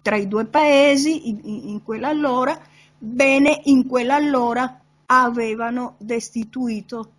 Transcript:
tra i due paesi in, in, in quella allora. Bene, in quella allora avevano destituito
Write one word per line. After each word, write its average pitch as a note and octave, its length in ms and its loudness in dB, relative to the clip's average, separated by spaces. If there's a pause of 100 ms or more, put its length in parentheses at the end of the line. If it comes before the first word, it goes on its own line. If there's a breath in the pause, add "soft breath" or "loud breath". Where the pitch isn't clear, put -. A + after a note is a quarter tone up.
tra G#3+ 140 -2
i G3+ 120 -4
due G#3+ 160 -2
paesi C#4+ 840 2
in, G#3 120 -8
in, G#3 260 -12
in G#3 140 -10
quella A3+ 260 -6
allora. D4 520 -2 (380 soft breath)
Bene, C#4 680 2
in C4 220 4
quella B3+ 300 0
allora B3+ 640 -2 (280)
avevano A#3+ 920 0
destituito A3+ 1200 -8